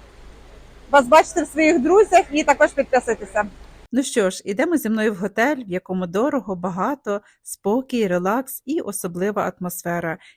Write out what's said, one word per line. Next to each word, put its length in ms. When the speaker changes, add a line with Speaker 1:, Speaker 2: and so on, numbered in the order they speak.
Speaker 1:
вас 160
бачити 360
в 40
своїх 360
друзях, 500
і 120
також 280
підписуйтеся. 720
Speaker 2:
Ну 100
що 280
ж, 140
ідемо 320
зі 140
мною 220
в 40
готель, 400
в 120
якому 380
дорого, 500
багато, 640
спокій, 640
релакс 580
і 160
особлива 800
атмосфера. 580